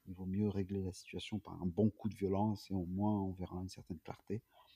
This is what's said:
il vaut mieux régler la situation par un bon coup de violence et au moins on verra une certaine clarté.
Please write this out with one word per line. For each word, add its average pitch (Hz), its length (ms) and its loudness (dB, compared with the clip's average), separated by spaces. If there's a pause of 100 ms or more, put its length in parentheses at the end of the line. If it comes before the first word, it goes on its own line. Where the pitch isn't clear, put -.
il 92 60 -10
vaut 92 120 -8
mieux 101 240 4
régler 98 320 0
la 92 120 -2
situation - 460 -6
par 87 220 -10
un 90 60 0
bon 104 220 6
coup - 200 -2
de - 60 -2
violence 98 560 2
et - 20 2
au 92 120 2
moins 101 360 2
on 95 100 0
verra 90 300 -6
une 92 80 -6
certaine - 300 -10
clarté. - 420 -6 (340)